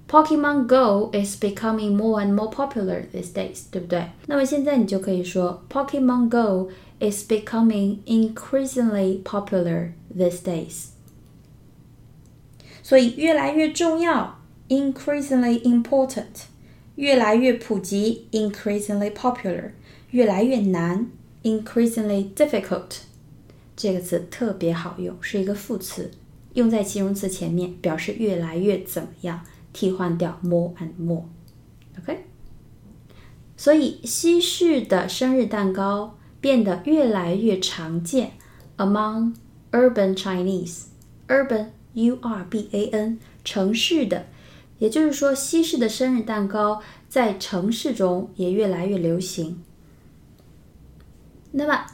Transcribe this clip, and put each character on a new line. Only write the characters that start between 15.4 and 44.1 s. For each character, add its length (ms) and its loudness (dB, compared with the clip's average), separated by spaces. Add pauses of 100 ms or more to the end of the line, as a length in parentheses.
important； 840 0 (480)
越 200 2
来 200 6
越 180 6
普 260 -4
及， 540 -2
increasingly 800 -2
popular。 600 -4 (400)
越 120 6
来 200 4
越 160 2
难， 500 0 (320)
increasingly 920 0
difficult。 680 -2 (760)
这 180 -2
个 80 -2
词 300 -4
特 220 -4
别 200 -2
好 260 -8
用， 220 -8
是 200 -4
一 40 0
个 100 -2
副 220 -8
词， 340 -10 (440)
用 160 4
在 140 2
形 200 -2
容 100 -2
词 140 -4
前 220 -6
面， 300 -2
表 160 -2
示 220 -6
越 180 0
来 200 -4
越 260 0
怎 200 -8
么 60 -12 (140)
样， 180 -6 (320)
替 180 -2
换 260 -2
掉 260 -4
more 360 0
and 120 -10 (120)
more。 220 -4 (720)
OK？ 260 -10 (1300)
所 160 4
以 320 2
西 360 2
式 420 2
的 260 0
生 280 0
日 100 2
蛋 260 0
糕 460 -4 (220)
变 220 4
得 220 -2
越 240 4
来 260 0
越 240 2
常 460 -6
见， 280 -2 (440)
among 580 0 (360)
urban 440 4
Chinese。 720 -4 (440)
urban，U 920 0
R 300 -6
B 220 -4
A 200 -2
N， 260 -2 (240)
城 300 0
市 320 0
的。 220 -2 (520)